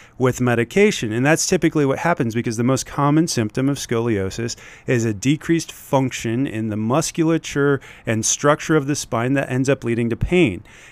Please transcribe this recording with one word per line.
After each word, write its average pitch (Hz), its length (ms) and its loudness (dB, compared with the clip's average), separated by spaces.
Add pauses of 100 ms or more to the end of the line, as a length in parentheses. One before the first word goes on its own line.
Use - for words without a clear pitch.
(180)
with 127 240 0
medication. 123 720 2
And 120 100 0
that's 156 220 2
typically 156 400 2
what 135 140 0
happens, 143 340 0
because 117 240 -2
the 117 60 0
most 127 240 0
common 147 400 2
symptom 131 420 -2
of 143 80 -2
scoliosis 113 760 -2 (320)
is 123 180 0
a 113 80 0
decreased 147 580 0
function 131 760 -2
in 110 220 -4
the 104 60 -4
musculature 143 1040 0 (280)
and 113 180 0
structure - 500 2
of 139 120 2
the 143 80 -2
spine 123 380 -2
that 139 160 0
ends 127 200 0
up 139 140 0
leading 117 260 0
to 117 80 -2
pain. 143 460 0 (280)